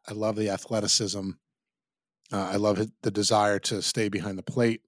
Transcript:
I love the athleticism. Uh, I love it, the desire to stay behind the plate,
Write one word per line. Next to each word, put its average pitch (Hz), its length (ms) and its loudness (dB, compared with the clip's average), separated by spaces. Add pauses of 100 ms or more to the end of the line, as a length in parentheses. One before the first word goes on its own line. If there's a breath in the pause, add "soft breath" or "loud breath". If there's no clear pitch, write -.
I 110 60 -10
love 107 240 -2
the 107 120 0
athleticism. 98 840 -2 (1000)
Uh, 95 220 -2
I - 20 -2
love 101 240 2
it, 110 100 0 (140)
the 110 80 0
desire 104 480 4
to 98 220 -4
stay 110 260 0
behind 95 300 -4
the 92 60 -10
plate, 117 440 0